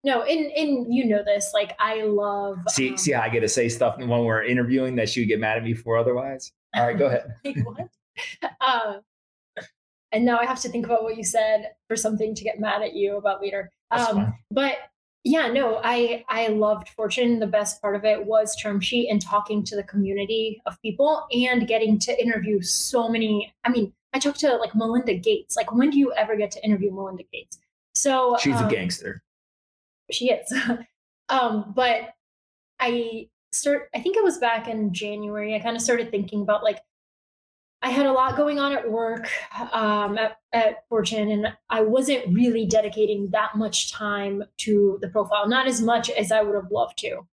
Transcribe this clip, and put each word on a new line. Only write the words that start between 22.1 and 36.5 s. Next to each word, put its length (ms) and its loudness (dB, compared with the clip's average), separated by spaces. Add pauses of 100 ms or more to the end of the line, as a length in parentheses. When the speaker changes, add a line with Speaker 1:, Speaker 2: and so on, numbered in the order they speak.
Speaker 1:
interview 400 0
so 460 0
many. 440 0 (120)
I 60 2
mean, 220 0 (220)
I 40 0
talked 220 -2
to, 160 4
like, 180 -4
Melinda 400 2
Gates. 420 -2
Like, 180 -2
when 160 4
do 80 2
you 160 4
ever 220 0
get 160 -2
to 120 -14
interview 260 2
Melinda 400 -10
Gates? 280 -18 (360)
So, 440 2
Speaker 2:
She's 220 2
a 40 2
Speaker 1:
um, 60 2
Speaker 2:
gangster. 520 -4 (880)
Speaker 1:
She 200 0
is. 200 -2 (180)
<laughs> 100 0 (520)
Um, 460 0
but 380 0 (640)
I 480 -2 (240)
start, 420 -2
I 60 -4
think 160 0
it 80 4
was 140 2
back 280 0
in 280 -2
January, 600 -6
I 40 -2
kinda 200 -4
started 320 0
thinking 300 -4
about, 240 0